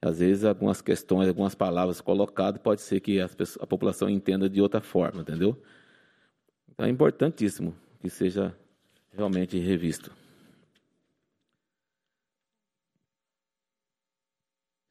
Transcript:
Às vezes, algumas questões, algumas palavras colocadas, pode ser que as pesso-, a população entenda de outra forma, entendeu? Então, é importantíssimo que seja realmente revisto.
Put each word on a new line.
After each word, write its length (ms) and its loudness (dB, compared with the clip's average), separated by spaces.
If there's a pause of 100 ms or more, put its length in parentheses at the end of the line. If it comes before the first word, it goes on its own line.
Às 160 -2
vezes, 260 4
algumas 380 2
questões, 460 2
algumas 260 0
palavras 460 0
colocadas, 600 0
pode 220 0
ser 180 -2
que 200 0
as 140 -6
pesso-, 280 -6
a 40 -12
população 440 -2
entenda 380 0
de 120 0
outra 200 2
forma, 420 -2
entendeu? 380 -2 (1080)
Então, 160 -8
é 60 2
importantíssimo 840 0 (240)
que 120 -8
seja 440 -2 (560)
realmente 480 -2
revisto. 540 -2 (4000)